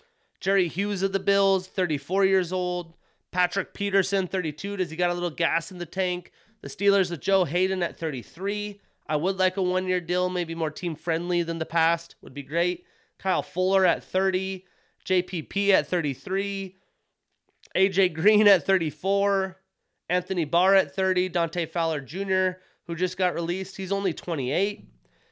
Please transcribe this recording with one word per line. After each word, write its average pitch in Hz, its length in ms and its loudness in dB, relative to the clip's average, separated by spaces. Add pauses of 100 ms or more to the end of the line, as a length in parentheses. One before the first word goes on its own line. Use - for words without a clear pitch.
(400)
Jerry 190 280 2
Hughes 196 340 -2
of 190 100 0
the 190 80 0
Bills, 196 480 4
thirty-four 185 560 0
years 185 280 2
old. 180 420 -4 (360)
Patrick 180 420 -2
Peterson, 196 540 0
thirty-two. 185 520 -6
Does 170 120 -4
he 156 60 -10
got 175 140 0
a 175 40 -2
little 175 160 -4
gas 156 400 -4
in 180 80 -12
the 175 80 -6
tank? 180 460 -4 (300)
The - 60 -10
Steelers 196 420 2
with 170 100 -6
Joe 190 240 2
Hayden 185 380 0
at - 160 -4
thirty-three. 196 840 -6 (260)
I 151 100 0
would 185 200 0
like 185 200 0
a 196 60 0
one-year 185 380 0
deal, 180 300 0
maybe 175 240 -2
more 160 160 -2
team-friendly 170 720 -2
than 165 160 -4
the 160 80 -4
past. 165 560 0
Would 139 120 -16
be 139 100 -8
great. 170 400 -2 (340)
Kyle 175 240 0
Fuller 190 420 2
at 170 200 2
thirty. 190 600 -2 (400)
J 185 180 2
P 180 200 -6
P 196 300 0
at 156 140 4
thirty-three. 190 920 -4 (1000)
A 190 140 4
J 180 200 2
Green 202 380 4
at 196 180 6
thirty-four. 190 960 0 (500)
Anthony 175 360 0
Barr 180 300 4
at 160 200 2
thirty. 185 340 0
Dante 170 380 -2
Fowler 165 340 -2
Junior, 185 600 -2 (260)
who 170 80 -6
just 175 220 -2
got 180 180 0
released. 175 420 -4
He's 185 160 -6
only 196 200 0
twenty-eight. 175 760 -4 (440)